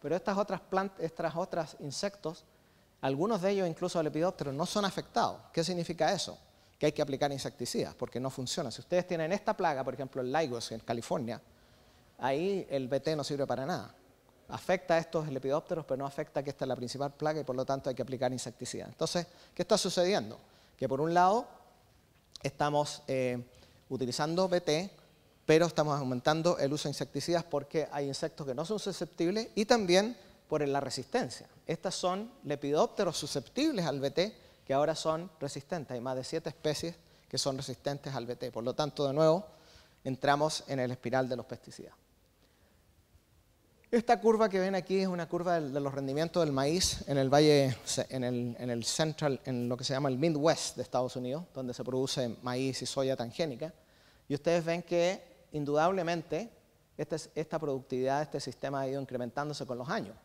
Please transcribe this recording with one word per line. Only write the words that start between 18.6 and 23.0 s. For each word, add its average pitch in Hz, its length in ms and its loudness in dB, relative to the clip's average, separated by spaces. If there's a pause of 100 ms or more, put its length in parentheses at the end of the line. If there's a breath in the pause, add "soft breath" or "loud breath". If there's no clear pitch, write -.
Entonces, 165 420 -2 (260 loud breath)
¿qué 180 100 -4
está 208 140 6
sucediendo? 175 600 0 (380 soft breath)
Que 131 100 -2
por 131 140 0
un 165 120 0
lado 190 320 6 (960)
estamos, 147 680 -2